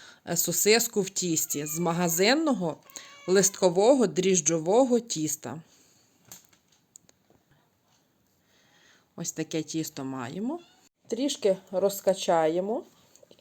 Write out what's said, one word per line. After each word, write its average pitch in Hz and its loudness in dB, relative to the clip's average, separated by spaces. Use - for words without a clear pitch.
е, 170 -4
сосиску 208 2
в 190 -4
тісті 156 -4
з 156 -8
магазинного 180 0
листкового 196 4
дріжджового 185 2
тіста. 156 -6
Ось 165 -8
таке 156 -6
тісто 151 -8
маємо. 151 -8
Трішки 226 0
розкачаємо 190 0
і - -20